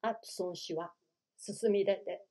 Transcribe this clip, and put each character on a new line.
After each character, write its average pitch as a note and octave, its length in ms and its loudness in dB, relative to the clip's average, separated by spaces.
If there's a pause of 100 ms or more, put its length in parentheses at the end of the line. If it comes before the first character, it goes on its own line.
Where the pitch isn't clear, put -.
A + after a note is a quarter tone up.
ア A3+ 40 4
ッ A3+ 60 2
ト - 80 -8
ソ - 280 -4
ン E3+ 60 -8
氏 - 180 -6
は E3+ 180 -6 (460)
進 G#3+ 320 0
み G3+ 140 6
出 G3 100 6
て - 360 -6